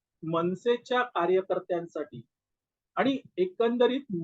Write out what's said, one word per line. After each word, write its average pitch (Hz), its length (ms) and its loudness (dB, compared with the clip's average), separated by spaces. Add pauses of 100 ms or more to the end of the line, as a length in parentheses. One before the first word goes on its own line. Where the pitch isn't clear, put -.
(220)
मनसेच्या 185 800 0
कार्यकर्त्यांसाठी 175 1200 -2 (760)
आणि 254 220 0 (180)
एकंदरीत 240 640 2 (240)